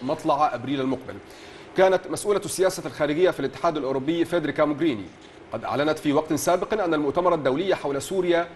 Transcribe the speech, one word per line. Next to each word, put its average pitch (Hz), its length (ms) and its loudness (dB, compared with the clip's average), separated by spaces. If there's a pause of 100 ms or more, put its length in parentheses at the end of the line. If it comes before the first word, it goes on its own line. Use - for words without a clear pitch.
مطلع 147 520 0
أبريل 131 260 -4
المقبل. 131 320 -4 (640)
كانت 185 320 6
مسؤولة 202 360 0
السياسة 170 420 0
الخارجية 151 420 2
في - 100 -2
الاتحاد 151 380 -2
الأوروبي 135 480 0
فيدريكا 151 400 0
موغريني 143 400 -2 (480)
قد 113 100 -6
أعلنت 147 360 0
في 147 140 0
وقت 160 200 2
سابق 185 500 0
أن 170 100 0
المؤتمر 156 400 2
الدولي 156 420 0
حول 139 260 -4
سوريا 175 540 0